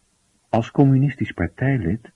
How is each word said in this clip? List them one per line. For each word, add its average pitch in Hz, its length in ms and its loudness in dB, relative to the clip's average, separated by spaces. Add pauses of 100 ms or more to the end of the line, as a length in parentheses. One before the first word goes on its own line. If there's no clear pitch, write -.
(480)
"Als 117 220 -2
communistisch 135 640 2
partijlid 107 840 -4